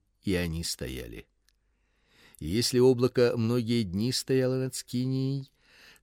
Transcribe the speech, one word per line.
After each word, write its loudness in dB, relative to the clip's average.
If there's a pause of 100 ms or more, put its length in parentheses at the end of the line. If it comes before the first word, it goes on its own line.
(220)
и -2
они -4
стояли. -10 (1120)
И -10
если 0
облако 6
многие 0
дни -2
стояло 0
над -4
скинией, -4 (520)